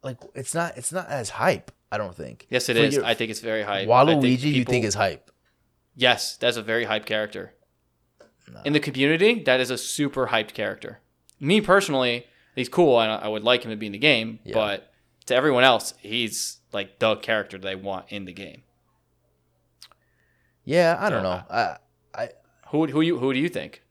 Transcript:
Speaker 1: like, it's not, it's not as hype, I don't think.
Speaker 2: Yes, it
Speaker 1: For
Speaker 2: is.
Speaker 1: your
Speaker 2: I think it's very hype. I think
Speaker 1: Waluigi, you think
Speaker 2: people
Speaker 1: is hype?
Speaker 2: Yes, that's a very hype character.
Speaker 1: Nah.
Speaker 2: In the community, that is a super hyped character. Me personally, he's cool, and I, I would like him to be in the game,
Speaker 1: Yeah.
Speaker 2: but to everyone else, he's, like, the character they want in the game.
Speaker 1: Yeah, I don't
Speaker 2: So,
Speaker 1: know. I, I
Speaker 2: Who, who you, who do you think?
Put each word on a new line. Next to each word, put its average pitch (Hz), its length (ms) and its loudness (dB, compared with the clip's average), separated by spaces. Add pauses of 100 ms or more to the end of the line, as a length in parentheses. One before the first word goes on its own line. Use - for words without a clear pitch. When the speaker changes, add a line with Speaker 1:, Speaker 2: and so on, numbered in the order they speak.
Speaker 1:
like, 131 140 -10 (160)
it's - 220 -10
not, 170 220 -4
it's 123 160 -8
not - 160 -8
as 127 220 -6
hype, 113 400 -2 (200)
I 104 60 -4
don't 98 180 -6
think. 65 340 -14
Speaker 2:
Yes, 123 200 0
it 117 80 2
Speaker 1:
For 113 60 6
Speaker 2:
is. 113 120 2
Speaker 1:
your 139 100 2
Speaker 2:
I 120 100 4
think 110 160 -4
it's 107 100 -8
very 110 220 -2
hype. 101 260 -2
I 123 160 8
think 151 180 4
Speaker 1:
Waluigi, 127 200 2 (100)
you 123 100 2
think 120 40 -4
Speaker 2:
people 123 200 0
Speaker 1:
is 98 80 -2
hype? 95 340 -2 (680)
Speaker 2:
Yes, 123 420 2
that's 120 180 0
a 113 80 -6
very 113 220 -2
hype 107 200 -4
character. 104 480 -6 (960)
Speaker 1:
Nah. 104 140 -20
Speaker 2:
In 143 80 -2
the 147 80 2
community, 156 640 2
that 127 160 4
is 127 100 0
a 123 80 -4
super 135 500 -4
hyped 110 260 -2
character. 107 480 -8 (400)
Me 170 180 2
personally, 143 680 0 (300)
he's 127 140 -4
cool, 143 320 4
and 110 100 0
I, 107 60 -2
I - 100 -6
would 107 160 -4
like 120 200 4
him 113 80 -8
to 107 60 -8
be 107 100 -8
in 101 40 -8
the 101 60 -10
game, 113 480 0
Speaker 1:
Yeah. - 80 -12
Speaker 2:
but 104 400 -2 (320)
to 127 100 0
everyone 131 300 4
else, 120 340 4
he's, 110 600 -6 (120)
like, 98 280 -10
the 110 180 2
character 104 400 -4
they 95 180 -8
want 95 340 -8
in 101 140 -10
the 90 100 -14
game. 90 300 -18 (2000)
Speaker 1:
Yeah, 170 340 2
I 104 120 -2
don't 110 140 -2
Speaker 2:
So, 95 60 -2
Speaker 1:
know. 90 200 -6
I, 95 280 -2 (380)
I 110 140 -6 (400)
Speaker 2:
Who, 156 180 0
who 143 140 0
you, 165 180 2
who 131 140 0
do 127 60 0
you 165 100 0
think? 78 420 -10